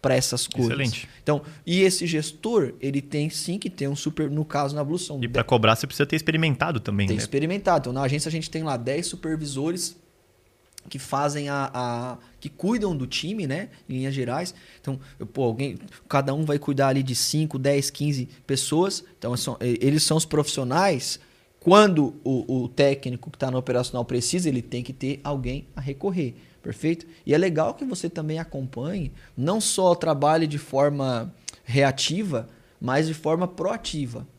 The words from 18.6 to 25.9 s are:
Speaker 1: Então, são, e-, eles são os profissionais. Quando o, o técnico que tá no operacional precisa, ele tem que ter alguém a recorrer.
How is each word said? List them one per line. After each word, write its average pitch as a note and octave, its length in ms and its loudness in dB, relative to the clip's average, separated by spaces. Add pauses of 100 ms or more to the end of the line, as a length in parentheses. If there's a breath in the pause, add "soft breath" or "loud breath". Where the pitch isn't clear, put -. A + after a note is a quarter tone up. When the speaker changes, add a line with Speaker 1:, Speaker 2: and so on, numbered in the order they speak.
Speaker 1:
Então, A#2+ 200 -4
são, A#2+ 240 -6
e-, B2 200 0
eles C#3+ 220 4
são D#3 140 4
os D#3+ 80 2
profissionais. D3 960 0 (400 soft breath)
Quando F3 640 8
o, C3 400 0
o - 40 -6
técnico C#3 600 0
que - 80 -20
tá C3 140 -2
no B2+ 60 -2
operacional B2 460 -2
precisa, D3+ 440 0
ele B2+ 140 0
tem B2 200 -6
que B2+ 100 -10
ter C3+ 300 -6
alguém C3+ 540 -6
a D3 40 -10
recorrer. C#3 540 -4 (260 loud breath)